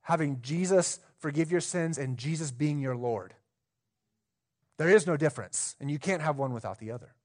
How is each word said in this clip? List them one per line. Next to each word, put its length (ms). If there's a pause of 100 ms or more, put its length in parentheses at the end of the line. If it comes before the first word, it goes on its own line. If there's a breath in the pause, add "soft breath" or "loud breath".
having 400
Jesus 580 (200)
forgive 300
your 120
sins 360
and 200
Jesus 340
being 300
your 160
Lord. 380 (1400)
There 120
is 180
no 80
difference, 640
and 100
you 80
can't 240
have 140
one 160
without 260
the 140
other. 340